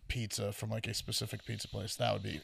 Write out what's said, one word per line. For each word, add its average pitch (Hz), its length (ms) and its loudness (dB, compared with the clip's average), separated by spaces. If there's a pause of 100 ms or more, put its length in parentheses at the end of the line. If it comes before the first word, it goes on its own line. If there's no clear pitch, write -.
pizza 104 420 2
from, 107 200 -2
like, 110 180 -2
a 107 40 0
specific - 520 0
pizza 110 240 -4
place? 104 260 -2
That 117 160 6
would 104 120 2
be 101 200 -2